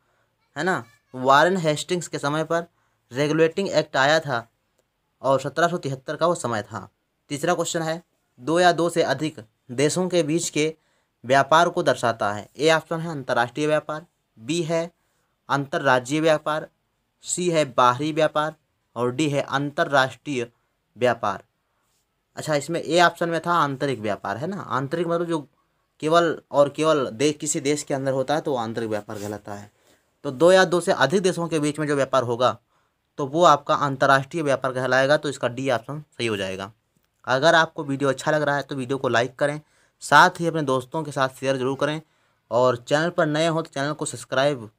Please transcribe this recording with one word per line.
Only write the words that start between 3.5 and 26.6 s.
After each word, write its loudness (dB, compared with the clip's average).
एक्ट 0
आया 4
था -4
और 2
सत्रह 0
सौ -2
तिहत्तर -8
का 0
वो 2
समय -4
था। -12
तीसरा -2
क्वेश्चन -4
है, -6
दो 0
या 6
दो 0
से 0
अधिक -2
देशों 0
के 2
बीच -2
के -2
व्यापार 4
को -2
दर्शाता 0
है। -10
ए 2
ऑप्शन 0
है -8
अंतर्राष्ट्रीय -2
व्यापार, -2
बी -4
है -4
अंतर्राज्यीय 0
व्यापार, 0
सी -2
है 2
बाहरी 2
व्यापार 0
और 0
डी 0
है -2
अंतर्राष्ट्रीय -2
व्यापार। 0
अच्छा, -2
इसमें -4
ए 0
ऑप्शन 2
में -2
था -2
आंतरिक 0
व्यापार, -4
है -8
ना। -8
आंतरिक -4
मतलब -2
जो -4
केवल 2
और 4